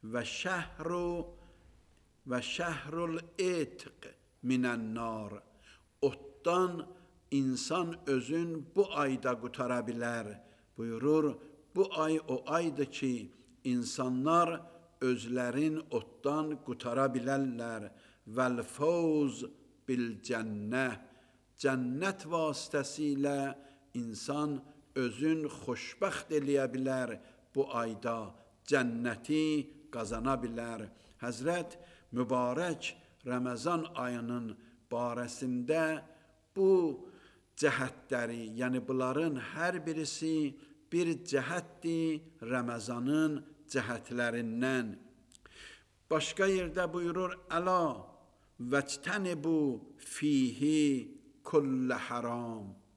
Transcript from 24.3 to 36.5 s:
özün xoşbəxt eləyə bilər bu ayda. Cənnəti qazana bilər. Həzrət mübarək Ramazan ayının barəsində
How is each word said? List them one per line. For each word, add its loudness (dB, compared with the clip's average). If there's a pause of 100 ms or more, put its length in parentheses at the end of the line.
özün 0
xoşbəxt -4
eləyə 4
bilər -2 (360)
bu 4
ayda. -2 (340)
Cənnəti 2 (460)
qazana 0
bilər. -6 (320)
Həzrət -2 (360)
mübarək 0 (320)
Ramazan 0
ayının -4 (340)
barəsində 0 (540)